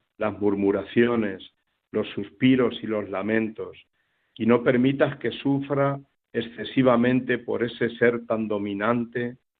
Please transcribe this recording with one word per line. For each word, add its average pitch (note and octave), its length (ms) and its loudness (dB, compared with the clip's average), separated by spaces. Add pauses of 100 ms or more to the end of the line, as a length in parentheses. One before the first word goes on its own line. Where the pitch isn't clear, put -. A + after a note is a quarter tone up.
(200)
las G2+ 220 -4
murmuraciones, G2+ 1120 0 (380)
los G#2+ 180 -2
suspiros B2+ 760 0
y - 20 -6
los G#2 240 -4
lamentos, G2+ 680 -4 (600)
y A2 100 -2
no A#2+ 160 4
permitas C3+ 560 2
que A2+ 140 -4
sufra C#3 640 -2 (340)
excesivamente B2 1040 2
por G#2+ 260 -2
ese A#2 320 -2
ser A#2 300 2
tan A2 200 -2
dominante A2+ 920 -2 (220)